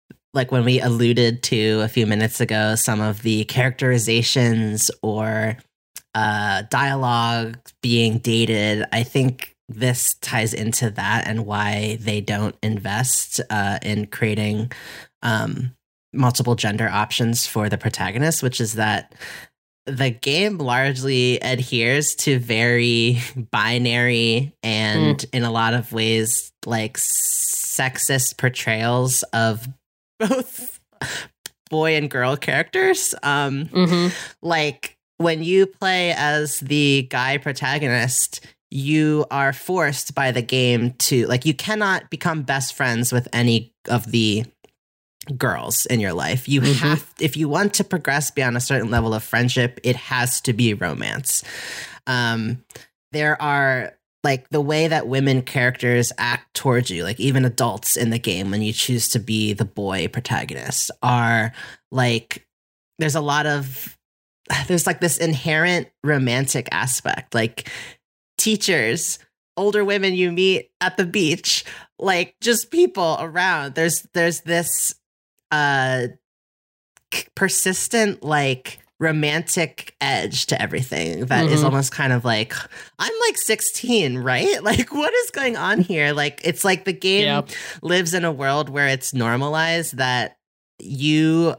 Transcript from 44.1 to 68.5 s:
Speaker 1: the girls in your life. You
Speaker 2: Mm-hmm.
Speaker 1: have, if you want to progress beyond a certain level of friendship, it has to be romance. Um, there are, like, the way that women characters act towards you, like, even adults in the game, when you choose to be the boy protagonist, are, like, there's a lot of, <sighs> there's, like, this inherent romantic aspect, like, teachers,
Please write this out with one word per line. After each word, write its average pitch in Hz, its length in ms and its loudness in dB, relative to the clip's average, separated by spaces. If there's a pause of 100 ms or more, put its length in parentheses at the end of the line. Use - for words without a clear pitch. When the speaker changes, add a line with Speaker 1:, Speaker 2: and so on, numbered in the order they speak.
Speaker 1:
the 110 320 2 (920)
girls 80 480 -2
in 120 140 0
your 95 140 -2
life. 85 360 -2
You 139 120 4
Speaker 2:
Mm-hmm. 139 280 2
Speaker 1:
have, 151 300 -2
if 151 180 -2
you 156 100 0
want 196 280 0
to 202 80 0
progress 147 480 -2
beyond 123 260 0
a 123 40 -2
certain 117 280 0
level 113 240 2
of 110 100 -2
friendship, 120 600 0
it 123 120 2
has 123 460 -2
to 120 120 0
be 110 200 2
romance. 71 720 -4 (640)
Um, 117 560 0 (500)
there 151 280 0
are, 135 520 0 (300)
like, 131 260 0
the 151 120 0
way 156 260 2
that 160 200 0
women 131 360 2
characters 123 720 2
act 120 380 -4
towards 123 340 0
you, 87 140 -4
like, 95 160 -4
even 131 260 2
adults 113 500 0
in 135 140 2
the 113 100 0
game, 98 320 -4
when 107 120 0
you 107 100 -2
choose 120 360 -2
to - 100 0
be 107 340 -2
the 104 120 -2
boy 95 440 -4
protagonist, - 840 -6 (120)
are, 117 500 2 (380)
like, 120 540 -2 (540)
there's 156 160 0
a 156 60 0
lot 147 240 0
of, 139 520 -4 (520)
<sighs> - 180 -2
there's, 180 200 2
like, 175 120 0
this 175 180 0
inherent 165 720 0 (160)
romantic 135 680 0
aspect, - 640 -4
like, 113 360 -2 (680)
teachers, 170 840 0 (360)